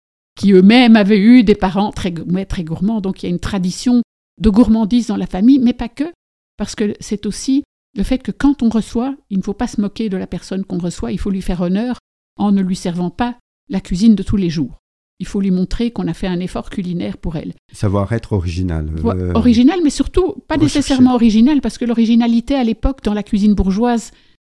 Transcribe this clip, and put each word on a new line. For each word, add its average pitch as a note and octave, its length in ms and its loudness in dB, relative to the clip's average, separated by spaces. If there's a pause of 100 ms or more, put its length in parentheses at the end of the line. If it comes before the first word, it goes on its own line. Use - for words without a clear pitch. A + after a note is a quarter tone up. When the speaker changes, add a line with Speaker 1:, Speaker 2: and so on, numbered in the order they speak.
(380)
Speaker 1:
qui G3+ 140 2
eux-mêmes A3+ 460 8
avaient G#3 220 4
eu A#3+ 240 8
des G3+ 120 4
parents F#3 360 -2
très - 200 -6
gourmets, F3 340 -4
très - 200 -6
gourmands. F#3+ 340 -2
Donc, F#3+ 240 -6
il G3+ 40 -8
y - 20 -4
a - 40 -4
une E3+ 60 -4
tradition G#3 600 0 (400)
de A3 80 4
gourmandise A3 580 2
dans G3+ 100 -4
la F#3 100 -4
famille, A#3+ 320 4
mais B3 140 2
pas A#3 160 -10
que, - 160 -6 (520)
parce - 180 -10
que G#3 240 -2
c'est - 260 -8
aussi C4 380 -2 (320)
le G3+ 80 -2
fait B3+ 160 -2
que - 120 -8
quand C#4 320 -2
on A#3 60 2
reçoit, A#3 460 -2 (140)
il G3 80 -4
ne F#3+ 60 -2
faut G3+ 100 -6
pas A#3+ 140 -4
se - 140 -4
moquer G#3 280 -6
de F#3+ 80 -4
la F#3 100 -8
personne F#3+ 360 -8
qu'on F#3+ 160 -8
reçoit, F3+ 320 -6
il G3 80 -6
faut - 100 -4
lui F#3+ 120 -4
faire F3+ 200 -4
honneur G3+ 380 -2 (380)
en G#3 160 0
ne G3 80 2
lui F#3 160 -4
servant F3 320 -4
pas A#3+ 280 -6 (320)
la F#3+ 120 -4
cuisine G#3+ 340 0
de F#3+ 80 -4
tous - 140 -2
les F#3 120 0
jours. D3 280 -6 (420)
Il F#3 80 -10
faut G3+ 140 -4
lui G3 100 0
montrer F#3 400 -2
qu'on F3+ 160 -6
a E3 80 -6
fait - 100 -8
un F3+ 140 -4
effort - 320 -8
culinaire F3+ 460 -6
pour E3 180 -8
elle. E3 180 -10 (180)
Speaker 2:
Savoir G2+ 420 -2
être A2+ 200 -6
original. E2+ 600 -4
Speaker 1:
Vo-, A3+ 160 -2
Speaker 2:
Euh, F2+ 240 -4
Speaker 1:
original, B3 480 4
mais C#4+ 80 0
surtout - 420 -2 (140)
pas D#4 80 -4
Speaker 2:
recherché. D4+ 240 2
Speaker 1:
nécessairement B3+ 340 4
original, A#3 480 4
parce - 160 -6
que - 80 -6
l'originalité A#3 680 2
à C4+ 80 0
l'époque, B3 400 -2
dans G#3 100 -2
la G#3 80 -4
cuisine G#3 320 0
bourgeoise, G#3 580 0 (340)